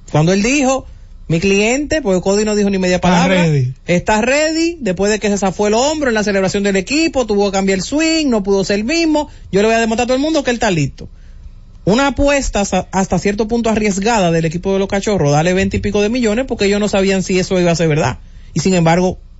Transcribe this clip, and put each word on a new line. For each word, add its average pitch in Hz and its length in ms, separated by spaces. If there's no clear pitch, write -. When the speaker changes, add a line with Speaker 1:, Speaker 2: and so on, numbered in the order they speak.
Speaker 1:
Cuando 156 220
él 202 100
dijo, 262 420
"Mi 160 120
cliente", 240 600
porque 185 180
Cody 202 240
no 214 100
dijo 202 140
ni 196 80
media 180 200
Speaker 2:
Está 180 120
Speaker 1:
palabra, 180 360
Speaker 2:
ready. 139 280
Speaker 1:
"está 180 340
ready", 311 600
después 196 300
de 214 80
que 208 120
se 202 80
zafó 196 300
el 208 60
hombro 285 360
en 226 40
la 214 80
celebración 196 420
del 196 120
equipo, 269 500
tuvo 202 240
que 190 60
cambiar 190 220
el 185 40
swing, 320 460
no 226 140
pudo 196 200
ser 202 180
el 214 40
mismo, 302 460
"yo 190 120
le 220 60
voy 226 80
a 233 40
demostrar 226 240
a - 40
todo 254 80
el 269 60
mundo 311 220
que 254 60
él 240 60
está 226 140
listo". 151 380
Una 254 220
apuesta 277 520
hasta, 190 320
hasta 190 260
cierto 208 280
punto 233 220
arriesgada 214 600
del 165 160
equipo 175 260
de 196 60
los 196 100
Cachorros, 196 440
darle 160 200
veinte 196 240
y 202 40
pico 208 200
de 208 80
millones, 240 400
porque 226 160
ellos 202 160
no 208 80
sabían 196 340
si 185 160
eso 185 220
iba 175 100
a 170 40
ser 165 140
verdad. 147 300
Y 160 60
sin 190 140
embargo, 175 440